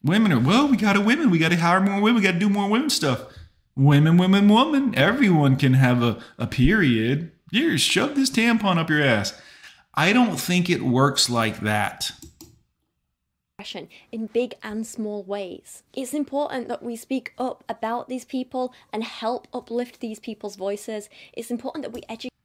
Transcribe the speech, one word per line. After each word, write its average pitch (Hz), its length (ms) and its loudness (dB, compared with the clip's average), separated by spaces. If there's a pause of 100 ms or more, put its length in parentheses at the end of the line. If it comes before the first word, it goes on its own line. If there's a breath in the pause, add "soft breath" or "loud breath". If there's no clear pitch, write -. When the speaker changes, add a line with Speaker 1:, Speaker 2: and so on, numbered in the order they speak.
Speaker 1:
Women 196 300 2
are, 120 60 2
"Well, 208 280 4
we 254 100 2
gotta 202 220 2
women, 247 300 2
we 170 80 4
gotta 160 200 2
hire 170 220 2
more 196 220 0
women, 226 140 4
we 202 120 2
gotta 175 120 0
do 208 100 2
more 202 180 0
women 254 220 0
stuff." 135 320 -2 (540 loud breath)
Women, 147 420 6
women, 196 320 4
woman. 269 480 2
Everyone 165 600 4
can 131 180 2
have 123 280 4
a, 113 140 0 (220 loud breath)
a 117 80 -4
period. 143 840 0 (200)
Here, 240 260 0
shove 285 380 0
this 269 160 0
tampon 220 460 0
up 165 120 -2
your 151 140 2
ass. 110 300 0 (680 loud breath)
I 190 100 2
don't 226 240 2
think 175 300 0
it 170 140 0
works 131 480 2
like 113 300 -2
that. 107 500 -2 (1500)
Speaker 2:
Oppression 175 280 -14 (240 soft breath)
in 220 220 -8
big 247 300 -2
and 214 240 -8
small 208 340 -8
ways. 190 640 -12 (100)
It's 269 220 -8
important 277 540 -6
that 233 120 -8
we 233 140 -10
speak 247 420 -8
up - 320 -8
about 226 400 -8
these 254 160 -10
people 254 480 -8 (180 soft breath)
and 220 120 -6
help 233 500 -8
uplift 240 460 -8
these 220 200 -10
people's 208 360 -12
voices. 208 520 -8 (260 loud breath)
It's 226 180 -10
important 262 320 -8
that 233 100 -12
we 247 160 -12
educate 226 220 -12 (140)